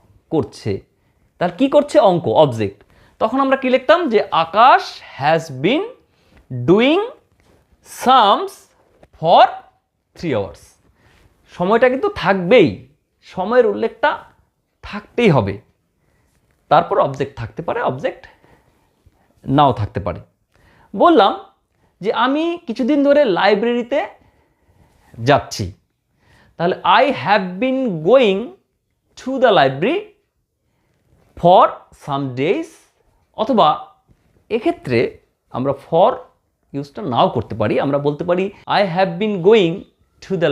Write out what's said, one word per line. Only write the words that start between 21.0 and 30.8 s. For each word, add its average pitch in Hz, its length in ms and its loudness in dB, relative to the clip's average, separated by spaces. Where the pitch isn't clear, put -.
বললাম 262 300 4
যে 208 80 -4
আমি 277 180 -2
কিছুদিন 254 400 -2
ধরে 285 140 4
লাইব্রেরিতে 233 640 0
যাচ্ছি, 127 360 -2
তাহলে 175 180 -2
I 269 40 2
have 190 220 0
been 262 160 -2
going 220 300 4
to 262 100 -8
the 240 160 6
library 147 400 0